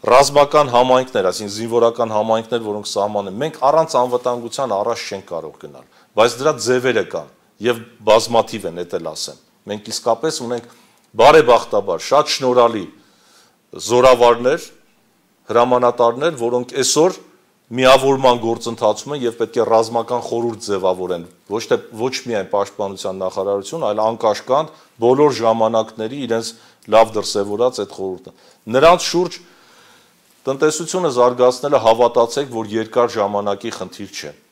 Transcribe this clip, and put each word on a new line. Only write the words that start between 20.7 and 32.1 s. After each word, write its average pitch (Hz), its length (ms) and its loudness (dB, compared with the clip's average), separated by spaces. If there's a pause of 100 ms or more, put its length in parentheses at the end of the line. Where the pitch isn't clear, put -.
ոչ 117 160 -6
թե, 120 80 2 (240)
ոչ 131 120 -4 (140)
միայն 101 240 -6
Պաշտպանության 98 720 -6
նախարարություն, 101 640 -6
այլ 107 160 -2
անկաշկանդ 117 680 -2 (300)
բոլոր 135 340 4
ժամանակների 113 800 -2 (100)
իրենց 113 220 -4 (440)
լավ 113 200 4
դրսևորած 104 680 -2
այդ 98 100 -14
խորհուրդը։ 95 400 -12 (400)
Նրանց 165 400 4
շուրջ 175 240 -2 (1040)
տնտեսությունը 156 680 -2
զարգացնելը, 123 680 2
հավատացեք, 120 680 2